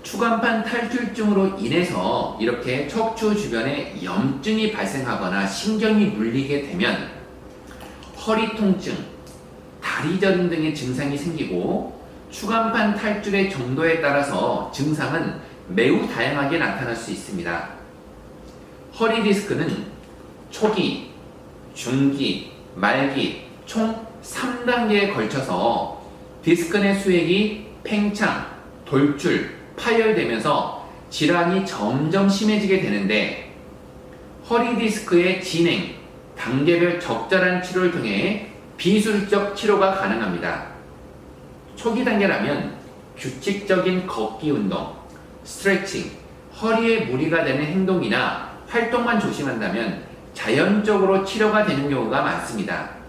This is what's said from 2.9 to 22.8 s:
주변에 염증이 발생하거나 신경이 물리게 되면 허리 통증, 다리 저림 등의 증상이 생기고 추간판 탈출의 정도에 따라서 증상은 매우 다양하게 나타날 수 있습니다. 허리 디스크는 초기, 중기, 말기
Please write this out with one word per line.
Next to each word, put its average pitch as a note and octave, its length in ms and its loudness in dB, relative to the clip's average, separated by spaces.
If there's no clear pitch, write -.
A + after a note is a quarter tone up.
주변에 B2 640 -2
염증이 C#3 720 0
발생하거나 G2 760 -2
신경이 G#3+ 600 2
물리게 C3+ 580 0
되면 G2 460 -2
허리 A3 300 0
통증, - 400 2
다리 E3 380 0
저림 F3+ 300 4
등의 D#3 240 0
증상이 C#3+ 440 -2
생기고 D3 800 -2
추간판 A3+ 640 0
탈출의 G3 540 0
정도에 C#3+ 520 0
따라서 C#3+ 720 0
증상은 D3 680 -2
매우 A#2+ 400 4
다양하게 C#3 500 0
나타날 A#2 380 -2
수 G#2+ 160 -8
있습니다. E2+ 580 -6
허리 A3+ 240 2
디스크는 F#3+ 640 0
초기, G3+ 600 0
중기, C3+ 800 0
말기 C3 680 0